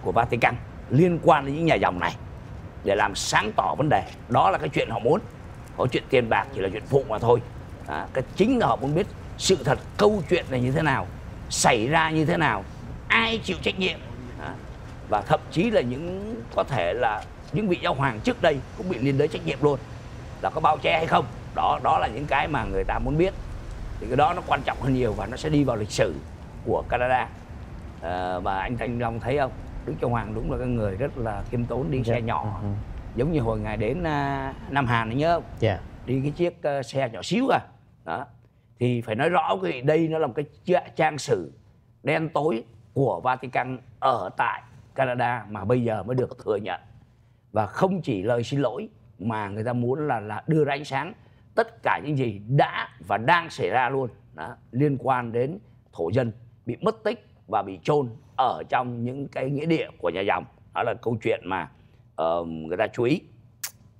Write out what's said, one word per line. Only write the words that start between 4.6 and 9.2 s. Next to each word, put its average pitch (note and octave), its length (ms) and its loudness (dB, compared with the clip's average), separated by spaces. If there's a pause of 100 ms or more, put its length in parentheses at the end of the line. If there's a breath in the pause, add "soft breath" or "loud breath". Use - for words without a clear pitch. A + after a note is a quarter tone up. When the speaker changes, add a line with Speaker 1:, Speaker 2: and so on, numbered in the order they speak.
Speaker 1:
chuyện C3+ 200 -2
họ A2+ 100 -4
muốn. A2+ 220 4 (560)
Có A2 140 4
chuyện - 180 0
tiền B2 200 4
bạc G2+ 240 2
chỉ F#2+ 80 -4
là F#2+ 80 0
chuyện G#2+ 160 -6
phụ C3+ 240 4
mà G#2+ 100 -2
thôi. A#2 220 6 (460)
Đó, D#2 260 -4
cái C3 100 0 (120)
chính A#3 240 4
là E3 80 4
họ A#2+ 80 2
muốn C#3 200 0
biết G3+ 120 0 (300)